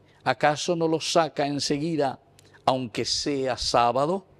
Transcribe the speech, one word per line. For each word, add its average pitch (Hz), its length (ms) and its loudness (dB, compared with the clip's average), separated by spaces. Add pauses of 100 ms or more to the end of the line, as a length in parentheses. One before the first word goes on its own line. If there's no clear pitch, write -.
(240)
¿acaso 151 500 0
no 165 140 0
lo 160 120 0
saca 156 460 0
enseguida, 143 720 -2 (460)
aunque 127 400 0
sea 131 520 -2
sábado?". 135 680 2 (140)